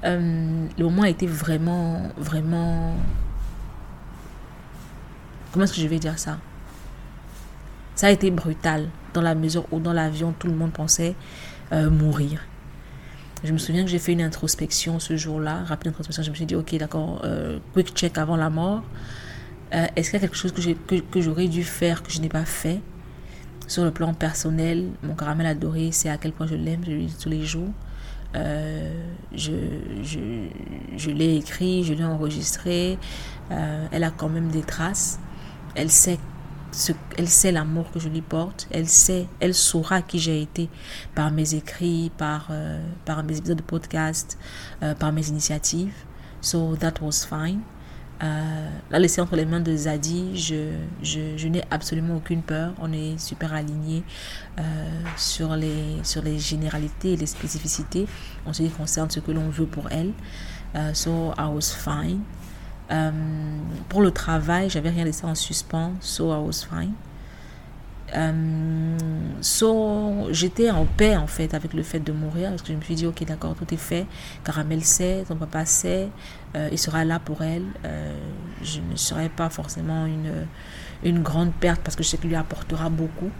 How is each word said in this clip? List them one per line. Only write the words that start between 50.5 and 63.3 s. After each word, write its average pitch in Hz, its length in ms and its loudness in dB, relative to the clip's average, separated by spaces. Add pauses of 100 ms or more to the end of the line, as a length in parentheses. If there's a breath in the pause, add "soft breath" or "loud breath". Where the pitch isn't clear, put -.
je, 156 360 -4
je 160 100 -2
n'ai 170 240 2
absolument 160 460 0
aucune 165 260 -2
peur. 160 360 -2
On 165 140 -2
est 156 240 -2
super 160 340 -4
alignés, 156 520 -2 (560 loud breath)
euh, - 20 -2 (560)
sur 160 380 0
les, 156 480 0
sur - 180 -2
les 151 160 0
généralités 156 760 0
et 170 40 2
les 160 80 0
spécificités 156 800 -2 (400 loud breath)
en 156 80 -4
ce 156 80 0
qui 165 80 4
concerne 160 400 0
ce 156 120 -2
que 156 100 -2
l'on 160 180 0
veut 156 160 2
pour 151 260 -4
elle. 165 200 0 (640 loud breath)
Euh, 151 180 0
so 165 420 2
I 151 160 0
was 147 240 0
fine. 156 440 0 (720 loud breath)
Euh, 156 180 2 (800)